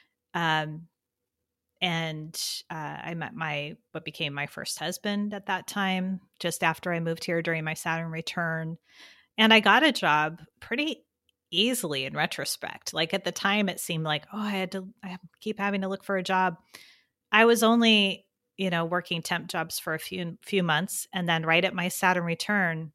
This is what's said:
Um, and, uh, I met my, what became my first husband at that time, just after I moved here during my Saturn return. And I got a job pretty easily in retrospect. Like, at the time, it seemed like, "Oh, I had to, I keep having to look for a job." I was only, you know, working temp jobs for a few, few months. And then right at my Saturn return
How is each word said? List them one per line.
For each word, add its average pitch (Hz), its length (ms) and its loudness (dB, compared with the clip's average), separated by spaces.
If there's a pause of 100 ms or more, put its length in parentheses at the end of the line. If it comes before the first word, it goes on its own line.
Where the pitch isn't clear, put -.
(340)
Um, 156 540 0 (920)
and, 165 520 -4 (360)
uh, 165 40 -8 (280)
I 170 120 -8
met 160 200 -8
my, 151 420 -6 (160)
what 160 120 -8
became 151 280 -4
my 143 140 -4
first - 320 -8
husband 208 560 -4
at 202 120 -12
that 190 200 -2
time, 190 540 -2 (200)
just 170 240 -2
after 165 280 0
I 170 80 0
moved 165 240 -4
here 165 180 0
during 160 220 -2
my 156 100 -4
Saturn 165 360 -4
return. 165 680 -4 (580)
And 220 160 6
I 220 80 10
got 214 240 8
a 294 80 6
job 156 480 2 (200)
pretty 294 440 -6 (460)
easily 170 560 0
in 127 100 -8
retrospect. - 760 -4
Like, 160 180 0
at 190 120 -2
the 175 80 -2
time, 202 360 2
it 175 100 -6
seemed 160 260 -4
like, 151 280 -2
"Oh, 202 80 -6
I 208 100 -2
had 185 220 -2
to, 190 160 -8 (160)
I 180 140 -12 (220)
keep 214 180 -6
having 202 240 -2
to 190 60 -4
look 190 160 -6
for 196 120 -2
a 185 60 -2
job." 185 340 0 (720)
I 220 140 8
was 233 180 6
only, 220 640 6 (300)
you 190 140 -2
know, 170 160 0
working 175 360 -2
temp 170 260 -4
jobs 165 300 -4
for 160 160 -4
a 160 40 -4
few, 175 440 -8
few 190 200 0
months. 165 500 0
And 175 160 -2
then 160 160 2
right 165 200 6
at 185 100 0
my 180 140 -2
Saturn 180 360 2
return 165 720 -2